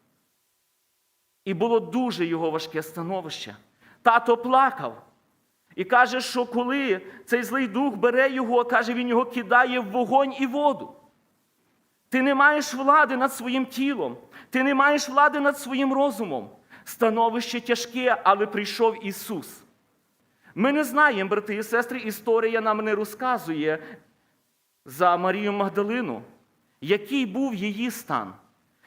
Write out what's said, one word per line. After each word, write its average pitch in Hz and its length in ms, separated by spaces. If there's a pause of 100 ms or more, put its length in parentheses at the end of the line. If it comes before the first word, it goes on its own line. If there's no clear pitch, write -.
(1400)
І 190 100
було 226 260
дуже 180 460
його 165 240
важке 160 320
становище. 165 720 (460)
Тато 233 340
плакав. 240 680 (760)
І 185 80
каже, 247 360
що 247 260
коли 247 540 (260)
цей 240 160
злий 240 260
дух 240 260
бере 247 360
його, 247 340
каже, 240 300
він 247 140
його 240 160
кидає 247 560
в 202 100
вогонь 254 500
і 269 60
воду. 262 480 (1160)
Ти 262 120
не 277 120
маєш 285 400
влади 269 420
над 262 160
своїм 254 340
тілом, 240 500 (340)
ти 254 120
не 277 120
маєш 285 340
влади 285 320
над 277 180
своїм 262 340
розумом. 214 580 (340)
Становище 233 760
тяжке, 240 640
але 202 220
прийшов 214 600
Ісус. - 560 (920)
Ми 240 180
не 302 120
знаємо, 240 460
брати 208 240
і 214 80
сестри, 240 380
історія 226 600
нам 214 180
не 214 160
розказує 175 840 (1040)
за 175 320
Марію 190 360
Магдалину, 202 680 (580)
який 208 460
був 240 280
її 208 360
стан, 110 420 (540)